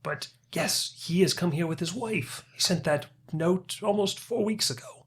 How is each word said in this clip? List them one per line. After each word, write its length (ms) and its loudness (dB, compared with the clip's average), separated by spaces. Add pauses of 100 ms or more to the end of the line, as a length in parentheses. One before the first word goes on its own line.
But 260 -6 (240)
yes, 420 0 (120)
he 160 4
has 120 4
come 180 0
here 140 0
with 140 -2
his 120 -2
wife. 520 -4 (100)
He 60 -8
sent 240 2
that 220 2 (260)
note 500 0
almost 360 2
four 260 -2
weeks 260 2
ago. 360 -10